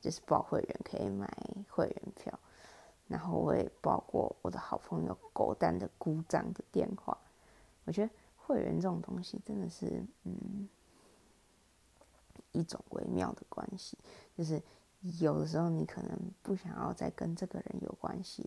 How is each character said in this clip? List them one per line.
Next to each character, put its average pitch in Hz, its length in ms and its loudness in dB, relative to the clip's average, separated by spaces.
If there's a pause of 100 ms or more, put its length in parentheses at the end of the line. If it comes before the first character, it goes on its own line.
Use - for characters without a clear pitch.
就 156 100 0
是 - 140 -4
报 - 160 6
会 - 180 2
员 - 240 0
可 - 140 -4
以 - 120 0
买 196 160 -2 (440)
会 - 180 2
员 - 140 -4 (140)
票。 - 220 -8 (680)
然 - 120 -2
后 165 180 0
我 156 180 6
也 - 140 4 (120)
报 - 260 6
过 - 340 2
我 - 80 0
的 185 100 -4
好 - 200 -2
朋 165 260 -2
友 185 100 -2 (160)
狗 - 220 4
蛋 - 240 4
的 131 100 -2 (100)
姑 160 300 0
丈 - 260 2
的 - 180 -8
电 - 260 4
话。 - 200 -2 (680)
我 - 60 -2
觉 196 120 4
得 226 80 0 (240)
会 - 260 2
员 - 140 2
这 165 140 2
种 175 100 0
东 180 240 -4
西 202 220 -6
真 208 160 -2
的 175 80 -2
是， - 340 -2 (200)
嗯， 196 440 -4 (1800)
一 170 120 2
种 - 260 -8
微 - 160 -4
妙 - 280 2
的 - 140 -12
关 - 180 -6 (120)
系， - 200 -12 (380)
就 170 80 -2
是 160 180 0 (580)
有 151 200 6
的 156 80 2
时 160 120 0
候 170 100 4
你 160 160 2
可 - 160 -6
能 - 180 -4 (220)
不 196 140 0
想 180 240 -4
要 - 120 0
再 - 200 -2
跟 165 240 -2
这 180 120 -4
个 - 120 -4
人 - 240 -6
有 - 80 -4 (100)
关 - 200 -2
系 - 260 -8